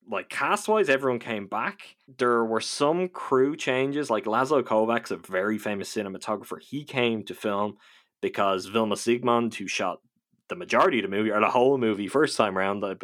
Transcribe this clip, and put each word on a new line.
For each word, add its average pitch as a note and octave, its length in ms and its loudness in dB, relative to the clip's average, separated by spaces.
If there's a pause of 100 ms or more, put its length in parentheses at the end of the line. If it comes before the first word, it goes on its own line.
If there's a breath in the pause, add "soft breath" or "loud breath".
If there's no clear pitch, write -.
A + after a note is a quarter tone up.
Like, G2 180 -6
cast-wise, G3+ 640 0
everyone C3+ 300 2
came G#2+ 280 -6
back. A#2 480 -8 (220)
There A#2+ 260 4
were A2+ 160 0
some E3 480 0
crew C#3 480 2
changes. C#3 540 -2
Like, G#2+ 160 0
Laszlo C3 360 2
Kovacs, A2+ 480 0
a G2 60 -4
very F#2+ 420 -2
famous G2+ 380 -6
cinematographer, F#2+ 640 -6
he D3 220 -10
came A#2+ 400 -2
to A2+ 100 -12
film G#2 440 -2 (440 soft breath)
because G2 460 0
Vilma G#2 300 0
Sigmund, A#2+ 580 0
who G2 120 -8
shot F2+ 320 -4 (500)
the F2+ 60 -8
majority A#2+ 440 2
of G2 40 -2
the G2 140 -2
movie, A2 140 2
or G#2 80 2
the G#2+ 100 4
whole C3 300 4
movie G#2 280 0
first C#3 300 0
time G#2 180 2
around, G2 300 0
I F#2+ 80 -6 (100)